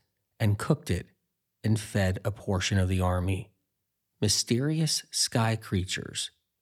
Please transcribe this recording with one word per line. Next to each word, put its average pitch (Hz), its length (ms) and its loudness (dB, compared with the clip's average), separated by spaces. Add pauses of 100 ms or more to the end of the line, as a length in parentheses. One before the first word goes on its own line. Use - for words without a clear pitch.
(380)
and 107 200 2
cooked - 320 -2
it, - 180 -4 (560)
and 110 160 2
fed 95 440 0
a 110 60 -2
portion 98 480 0
of 92 100 4
the 92 120 2
army. 90 500 0 (680)
Mysterious 147 920 0
sky 113 440 0
creatures - 800 -4 (300)